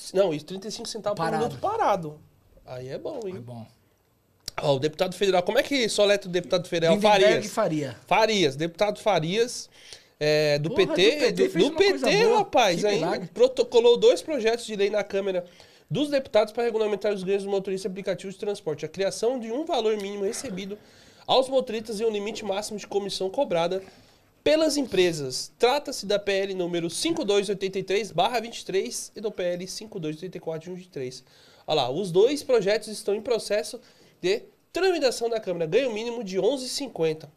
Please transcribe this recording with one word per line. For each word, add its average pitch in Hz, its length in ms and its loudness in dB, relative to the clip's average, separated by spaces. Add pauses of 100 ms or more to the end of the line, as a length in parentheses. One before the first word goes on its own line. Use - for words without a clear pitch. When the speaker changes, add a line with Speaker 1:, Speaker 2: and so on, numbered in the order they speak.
(120)
Speaker 1:
não, 190 220 4
e 147 60 -4
trinta 190 280 -12
e - 20 -8
cinco 226 180 -10
centavos 208 280 -6
Speaker 2:
Parado. 165 280 -2
Speaker 1:
por 240 40 -2
minuto - 120 -10
parado. 214 600 -2 (460)
Aí 127 220 -12
é 139 100 -8
bom, 320 280 -8
hein? 185 100 -10
Speaker 2:
É - 40 -12
bom. 117 260 -14 (920)
Speaker 1:
Ó, 147 160 2
o - 20 -4
deputado 175 360 -2
federal, 185 280 4
como 208 160 2
é 285 40 4
que 254 260 0
soleta 202 400 2
o - 20 -10
deputado 175 380 -2
federal? 165 280 4
Speaker 2:
Lindenberg 208 520 6
Speaker 1:
Farias. - 40 -10
Speaker 2:
Faria. 156 440 -2 (100)
Speaker 1:
Farias, 190 500 4
deputado 185 440 -2
Farias, 196 680 0 (500)
é, 151 400 2
do 151 120 -2
Speaker 2:
Porra, 233 160 4
Speaker 1:
P 320 80 -2
T, 392 160 6
Speaker 2:
do 294 80 0
P 285 80 2
T 196 60 2 (120)
Speaker 1:
do, 381 60 2
Speaker 2:
fez - 140 2
Speaker 1:
do 285 60 4
Speaker 2:
uma 320 60 -6
coisa 302 300 2
Speaker 1:
P 285 120 4
T, 440 60 4
Speaker 2:
boa. 453 140 4
Speaker 1:
rapaz, 226 420 4
Speaker 2:
Que 202 60 0
Speaker 1:
ainda 196 200 2
Speaker 2:
milagre. 185 280 -4
Speaker 1:
protocolou 240 640 4
dois 226 260 6
projetos 226 420 -2
de 214 120 -8
lei 202 140 0
na 208 140 0
Câmara 196 400 -2 (460)
dos 269 180 0
Deputados 220 440 2
para 240 120 -4
regulamentar 208 480 0
os 196 100 -4
ganhos 196 200 -2
dos 196 100 -8
motoristas 190 300 -2
de 214 60 -6
aplicativos 190 460 -6
de - 60 -20
transporte. 196 460 -6
A - 20 -12
criação 208 500 -2
de 220 140 -8
um 285 120 -4
valor 226 340 0
mínimo 202 260 -6
recebido 202 540 -8 (480)
aos 254 220 2
motoristas 226 520 -2
e 233 40 -2
um 226 60 2
limite 214 340 -6
máximo 208 340 -4
de - 80 -12
comissão 196 420 -4
cobrada 190 540 0 (600)
pelas 311 360 4
empresas. 170 800 0
Trata-se 269 480 0
da 202 120 0
P 202 140 -2
L 196 220 -2
número 170 340 -2
cinco 320 360 -2
dois 202 260 2
oitenta 196 280 -4
e 190 40 -4
três 190 280 -4
barra 214 300 0
vinte 226 200 -10
e - 40 -18
três 202 500 -6
e 208 60 -12
do 208 100 -6
P 196 120 -6
L 175 260 -4
cinco 214 320 -12
dois 156 160 -6
oitenta 185 220 -12
e - 20 -12
quatro 160 300 -10
de - 0 -
um 180 120 -12
de - 60 -20
três. 127 340 -10 (440)
Olha 151 160 2
lá, 123 80 -2
os 175 200 -4
dois 240 320 4
projetos 214 460 2
estão 208 260 -4
em 220 60 -2
processo 220 580 -2 (420)
de 196 220 0 (300)
tramitação 302 560 0
da 226 100 -2
Câmara. 170 280 -2
Ganho 233 260 2
mínimo 233 320 -6
de 190 160 -4
onze 254 260 0
e - 40 -8
cinquenta. 160 680 -4